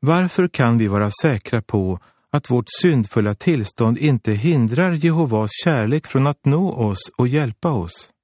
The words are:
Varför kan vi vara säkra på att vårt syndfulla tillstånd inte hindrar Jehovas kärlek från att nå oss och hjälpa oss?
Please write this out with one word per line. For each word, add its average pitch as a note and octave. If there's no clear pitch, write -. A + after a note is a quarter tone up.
Varför F3
kan A#2
vi A2+
vara G2+
säkra A#2+
på F#2
att -
vårt A#2+
syndfulla A2
tillstånd A#2
inte C3+
hindrar C3
Jehovas D3
kärlek C3+
från C3
att C#3+
nå E3
oss G#2
och B2
hjälpa C#3+
oss? F#2